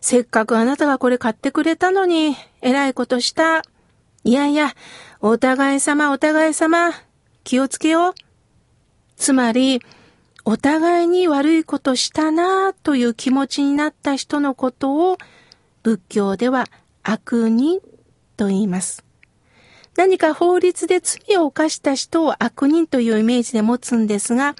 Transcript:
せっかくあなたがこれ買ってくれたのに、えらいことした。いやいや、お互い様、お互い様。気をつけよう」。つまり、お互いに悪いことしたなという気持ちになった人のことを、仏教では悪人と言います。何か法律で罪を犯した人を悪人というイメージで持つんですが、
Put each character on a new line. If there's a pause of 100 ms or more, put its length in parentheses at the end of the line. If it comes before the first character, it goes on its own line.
せ
っ
か
く
あ
な
た
が
こ
れ
買
っ
て
く
れ
た
の
に、 (260)
え
ら
い
こ
と
し
た。 (640)
い
や
い
や、 (460)
お
互
い
様、
お
互
い
様。 (520)
気
を
つ
け
よ
う」。 (1000)
つ
ま
り、 (640)
お
互
い
に
悪
い
こ
と
し
た
な
と
い
う
気
持
ち
に
な
っ
た
人
の
こ
と (180)
を、 (680)
仏
教
で
は (380)
悪
人 (560)
と
言
い
ま
す。 (920)
何
か
法
律
で
罪
を
犯
し
た
人
を
悪
人
と
い
う
イ
メ
ー
ジ
で
持
つ
ん
で
す
が、